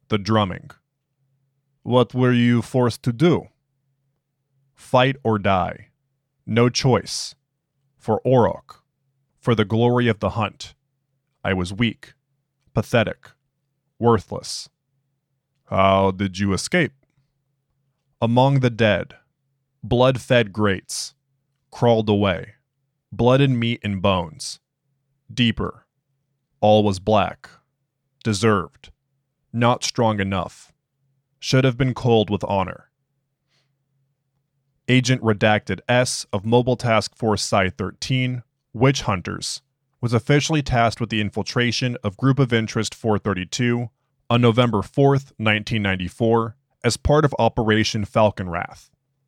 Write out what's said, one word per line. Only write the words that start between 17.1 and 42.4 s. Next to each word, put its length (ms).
Among 380
the 100
dead. 460
Blood-fed 680
grates. 640
Crawled 360
away. 460
Blood 300
and 180
meat 240
and 180
bones. 580
Deeper. 520
All 220
was 160
black. 500
Deserved. 680
Not 320
strong 360
enough. 480
Should 240
have 140
been 160
cold 360
with 140
honor. 480
Agent 340
Redacted 640
S 460
of 120
Mobile 300
Task 400
Force 280
Psi 260
thirteen, 720
Witch 300
Hunters, 580
was 120
officially 480
tasked 380
with 100
the 120
infiltration 800
of 140
Group 220
of 120